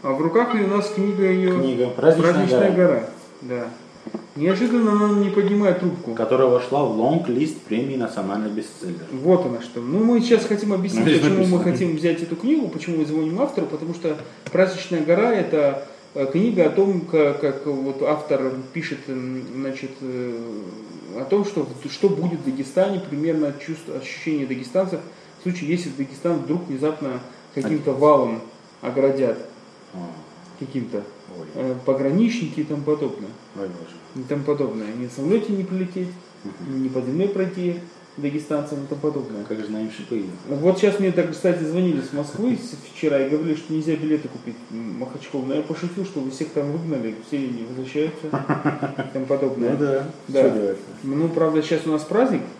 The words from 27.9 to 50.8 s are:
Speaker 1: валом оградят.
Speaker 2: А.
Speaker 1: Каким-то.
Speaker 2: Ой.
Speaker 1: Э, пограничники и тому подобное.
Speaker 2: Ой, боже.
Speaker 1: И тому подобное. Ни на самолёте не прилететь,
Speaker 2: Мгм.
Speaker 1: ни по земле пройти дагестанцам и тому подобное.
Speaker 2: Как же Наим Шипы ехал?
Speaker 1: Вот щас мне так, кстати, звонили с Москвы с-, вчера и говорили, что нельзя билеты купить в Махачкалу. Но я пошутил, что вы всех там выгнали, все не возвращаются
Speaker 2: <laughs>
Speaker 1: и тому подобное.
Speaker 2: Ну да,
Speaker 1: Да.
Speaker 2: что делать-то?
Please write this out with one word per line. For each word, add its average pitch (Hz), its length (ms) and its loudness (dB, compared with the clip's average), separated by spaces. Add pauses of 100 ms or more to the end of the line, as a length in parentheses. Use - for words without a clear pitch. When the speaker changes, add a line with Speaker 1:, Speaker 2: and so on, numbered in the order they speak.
Speaker 1:
валом 131 480 6 (420)
оградят. 131 560 2 (560)
Speaker 2:
А. 92 40 -12 (640)
Speaker 1:
Каким-то. 127 380 -4 (420)
Speaker 2:
Ой. 82 60 -12 (100)
Speaker 1:
Э, 131 180 -2 (100)
пограничники 143 760 2
и 151 40 0
тому 147 200 -4
подобное. 139 460 -2 (300)
Speaker 2:
Ой, 98 80 -4
боже. 87 280 -12 (200)
Speaker 1:
И 127 140 -10
тому 147 140 -2
подобное. 131 420 -2 (140)
Ни 123 60 -6
на 123 40 -8
самолёте 190 440 0
не 190 100 -2
прилететь, 180 460 -4 (340)
Speaker 2:
Мгм. 131 400 -6
Speaker 1:
ни 131 60 0
по 127 120 -2
земле 151 260 0
пройти 180 480 -2 (420)
дагестанцам 147 640 -4
и 139 40 -12
тому 143 140 -6
подобное. 120 460 -4
Speaker 2:
Как 110 120 -6
же 107 120 -8
Наим 110 200 -4
Шипы 104 260 -8
ехал? 95 120 -4 (320)
Speaker 1:
Вот 180 180 4
щас 202 200 4
мне 190 120 2
так, 160 200 0
кстати, 165 320 0
звонили 165 380 0
с 131 120 -8
Москвы 196 480 -2
с-, - 140 -12 (180)
вчера 143 320 2
и 135 40 -4
говорили, 151 260 0
что - 180 -8
нельзя 156 220 0
билеты 151 320 0
купить 117 280 -12 (140)
в 110 60 -12
Махачкалу. 120 720 -8
Но 135 80 -2
я 151 80 0
пошутил, 175 420 -6
что - 140 -8
вы 131 100 -4
всех 147 200 -6
там 143 220 -2
выгнали, 147 440 -4 (120)
все 143 120 -4
не 123 280 -4
возвращаются 131 600 -4
Speaker 2:
<laughs> 151 40 -6
Speaker 1:
и 143 840 -4
тому 131 120 -4
подобное. 131 460 0
Speaker 2:
Ну 143 60 0
да, 139 280 0 (220)
Speaker 1:
Да. 135 140 0
Speaker 2:
что 127 80 8 (100)
делать-то? 98 480 -4